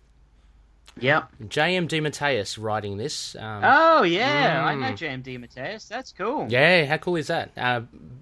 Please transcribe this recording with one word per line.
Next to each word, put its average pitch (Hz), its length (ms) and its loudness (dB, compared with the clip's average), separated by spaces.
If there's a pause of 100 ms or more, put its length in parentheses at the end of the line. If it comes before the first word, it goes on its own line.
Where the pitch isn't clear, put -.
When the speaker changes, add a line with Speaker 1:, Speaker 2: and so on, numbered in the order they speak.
(1000)
Speaker 1:
Yep. 143 280 2 (200)
Speaker 2:
J 165 280 2
M 170 100 0
D 160 140 -2
Matteis 143 600 -2
writing 104 360 -4
this. - 380 -8
Um, 110 280 -10
Speaker 1:
Oh, 302 400 6
yeah, 202 640 2
I 147 100 0
know 135 120 -4
Speaker 2:
mm. 117 80 -6
Speaker 1:
J 160 140 -8
M 131 120 -8
D 127 160 -12
Matteis. 131 500 -12
That's 247 240 -12
cool. 208 380 -4
Speaker 2:
Yeah, 151 360 6
how 147 120 0
cool - 180 -4
is 151 120 -4
that? 160 300 -4
Uh, 123 240 -2 (400)